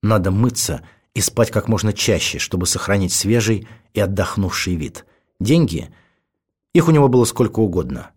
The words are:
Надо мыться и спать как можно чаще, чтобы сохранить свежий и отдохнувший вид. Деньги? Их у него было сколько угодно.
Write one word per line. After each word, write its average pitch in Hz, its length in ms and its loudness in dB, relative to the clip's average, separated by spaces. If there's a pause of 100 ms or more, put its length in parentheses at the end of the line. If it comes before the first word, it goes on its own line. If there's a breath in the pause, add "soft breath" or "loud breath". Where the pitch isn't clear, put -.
Надо 104 280 2
мыться 107 520 0 (300 soft breath)
и 117 80 -6
спать 110 300 0
как - 160 -4
можно 107 260 0
чаще, - 460 -2
чтобы 90 280 -4
сохранить 95 460 -2
свежий 110 540 0 (260 loud breath)
и - 80 -4
отдохнувший 95 760 -2
вид. - 280 -10 (360)
Деньги? 117 500 0 (840 soft breath)
Их 165 140 4
у 165 60 4
него 143 160 6
было 123 160 4
сколько - 340 0
угодно. 85 580 -2